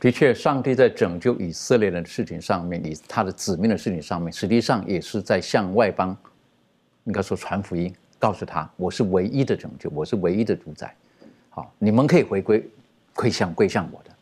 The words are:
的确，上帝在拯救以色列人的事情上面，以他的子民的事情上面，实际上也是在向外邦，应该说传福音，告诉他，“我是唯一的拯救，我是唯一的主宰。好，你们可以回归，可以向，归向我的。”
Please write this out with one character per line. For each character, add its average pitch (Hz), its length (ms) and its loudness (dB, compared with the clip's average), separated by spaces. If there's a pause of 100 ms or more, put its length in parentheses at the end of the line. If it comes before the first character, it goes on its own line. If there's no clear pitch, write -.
的 123 120 4
确， 131 200 4
上 139 300 0
帝 127 140 0
在 123 120 8
拯 87 300 -2
救 120 180 2
以 87 140 -6
色 - 260 2
列 104 140 2
人 87 120 -2
的 - 60 -14
事 - 160 -6
情 80 160 -10
上 90 240 -2
面， 87 200 -6
以 78 120 -8 (120)
他 113 160 0
的 92 80 -4
子 95 240 -4
民 101 120 2
的 104 80 2
事 104 140 -4
情 85 100 -4
上 85 200 -6
面， 82 120 -6
实 - 140 -4
际 117 140 4
上 113 260 0
也 95 140 -2
是 - 200 -6
在 92 200 2
向 95 340 -2
外 107 160 4
邦， 92 260 -2 (880)
应 104 80 -4
该 98 80 0
说 95 160 -2
传 - 260 -4
福 92 120 -8
音， 87 180 -2 (260)
告 107 140 2
诉 - 120 -10
他 80 320 -6
，“我 90 120 -2
是 113 160 0
唯 92 220 2
一 131 180 0
的 110 120 0
拯 - 120 -10 (100)
救， - 140 -8
我 76 120 -4
是 - 120 -8
唯 87 160 0
一 110 120 0
的 101 100 0
主 - 180 -10
宰。 - 220 -14 (560)
好， - 280 -14
你 107 120 2
们 127 160 6
可 170 120 6
以 127 40 6
回 98 180 -2
归， 110 280 2 (440)
可 - 140 0
以 113 40 2
向， 92 240 -2
归 - 140 4
向 90 220 -2
我 - 140 -18
的。” - 60 -20 (120)